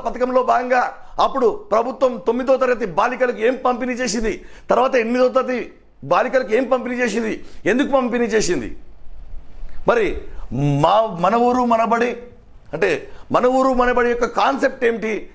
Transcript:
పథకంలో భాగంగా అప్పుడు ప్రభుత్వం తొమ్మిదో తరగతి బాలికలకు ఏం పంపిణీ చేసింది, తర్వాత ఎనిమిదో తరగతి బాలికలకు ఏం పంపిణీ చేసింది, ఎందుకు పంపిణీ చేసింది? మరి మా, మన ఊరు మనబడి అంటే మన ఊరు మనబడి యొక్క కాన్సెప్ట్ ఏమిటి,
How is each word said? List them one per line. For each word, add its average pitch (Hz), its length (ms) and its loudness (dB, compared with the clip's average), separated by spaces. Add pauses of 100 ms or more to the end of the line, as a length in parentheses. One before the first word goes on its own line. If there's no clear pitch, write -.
పథకంలో 247 440 0
భాగంగా 247 320 2 (420)
అప్పుడు 247 240 2 (240)
ప్రభుత్వం 247 400 0 (160)
తొమ్మిదో 247 340 2
తరగతి 247 240 0 (120)
బాలికలకు 233 500 0
ఏం 254 80 2 (100)
పంపిణీ 247 360 -2
చేసింది, 220 300 -2 (380)
తర్వాత 247 320 2
ఎనిమిదో 240 240 2 (100)
తరగతి 254 220 0 (540)
బాలికలకు 226 460 2
ఏం 262 140 2
పంపిణీ 240 300 0
చేసింది, 220 320 0 (380)
ఎందుకు 254 240 2
పంపిణీ 240 380 2
చేసింది? 165 360 0 (1200)
మరి 220 180 4 (760)
మా, 170 100 6 (320)
మన 202 100 2 (120)
ఊరు 247 160 2 (100)
మనబడి 226 360 2 (640)
అంటే 170 160 0 (460)
మన 233 240 4
ఊరు 262 120 4 (100)
మనబడి 247 320 2
యొక్క 233 160 0 (100)
కాన్సెప్ట్ 254 500 0
ఏమిటి, 220 240 -2 (220)